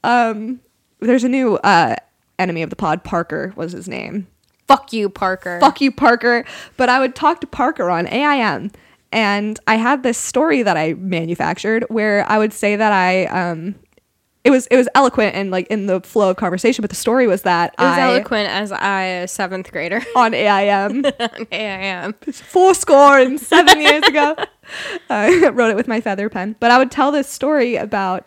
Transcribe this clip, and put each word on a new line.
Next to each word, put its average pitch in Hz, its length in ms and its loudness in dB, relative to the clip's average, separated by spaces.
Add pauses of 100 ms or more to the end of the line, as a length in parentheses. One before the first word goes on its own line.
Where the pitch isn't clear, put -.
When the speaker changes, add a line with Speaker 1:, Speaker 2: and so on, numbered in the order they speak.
Speaker 1:
um, 233 560 -2 (400)
there's 240 240 2
a 262 60 -2
new, 254 280 0
uh, 170 380 2 (440)
enemy 175 240 -4
of 156 60 -8
the - 60 -12
pod, 165 280 -4
Parker 170 520 -6
was 170 180 -8
his 180 140 -14
name. - 400 -10 (400)
Speaker 2:
Fuck - 260 0
you, 208 160 -2
Parker. 185 500 -6
Speaker 1:
Fuck 277 220 2
you, 269 100 2
Parker. 240 540 2 (320)
But 247 120 2
I 254 100 2
would 262 160 -2
talk 330 260 0
to 277 60 -10
Parker 254 420 -2
on 175 180 -2
A 269 160 -2
I 294 140 0
M, 190 340 -4 (400)
and 208 560 -2
I 220 80 2
had 247 280 0
this 233 140 -2
story 285 460 0
that 180 140 0
I 160 180 -2
manufactured 180 920 -4
where 214 400 0
I 214 80 2
would 214 160 0
say 208 220 -2
that 208 160 2
I, 185 340 2
um, 175 500 -6 (680)
it 254 80 4
was, 262 160 2
it 240 80 2
was 254 200 2
eloquent 254 400 2
and, 196 160 -4
like, 185 160 -4
in 202 180 -4
the 190 160 0
flow 202 300 0
of 185 60 0
conversation, 214 440 -2
but 208 80 -4
the - 80 -12
story 240 300 2
was 190 160 0
that 175 340 0
Speaker 2:
It - 40 -2
was 175 160 2
Speaker 1:
I 277 40 2
Speaker 2:
eloquent 247 480 0
as 196 240 -6
I, 196 300 -2
a 180 240 -4
seventh 185 440 -8
grader. 170 380 -6
<laughs> - 80 -8
Speaker 1:
On 226 160 2
A 170 140 0
I 202 200 2
M. 208 380 0
Speaker 2:
<laughs> - 0 -
On 233 460 -4
A 208 180 -8
I 190 120 -10
M. 190 320 -8
Speaker 1:
Four - 600 2
score 277 460 6
and 262 200 2
seven 330 400 4
years 302 240 2
ago. 302 320 2 (400)
<laughs> - 340 -12
I 311 400 4
wrote 226 220 2
it 196 60 -2
with 240 100 -2
my 226 140 -2
feather 202 280 -4
pen. 202 300 -8
But 233 120 2
I 247 60 6
would 262 140 2
tell 269 200 0
this 285 180 -2
story 262 480 -2
about 196 500 -4